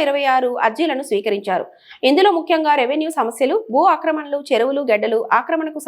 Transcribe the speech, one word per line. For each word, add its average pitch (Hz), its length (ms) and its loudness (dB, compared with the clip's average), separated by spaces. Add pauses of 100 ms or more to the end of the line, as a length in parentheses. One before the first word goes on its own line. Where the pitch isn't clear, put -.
ఇరవై 277 180 0 (100)
ఆరు 254 160 0 (180)
అర్జీలను 277 420 -2
స్వీకరించారు. 202 560 -2 (440)
ఇందులో 381 280 6
ముఖ్యంగా 320 340 0 (100)
రెవెన్యూ 311 380 -2
సమస్యలు, 254 380 0 (180)
భూ 302 80 4 (100)
ఆక్రమణలు, 302 460 -4 (100)
చెరువులు, 269 400 0
గెడ్డలు 220 300 0 (200)
ఆక్రమణకు 311 480 -4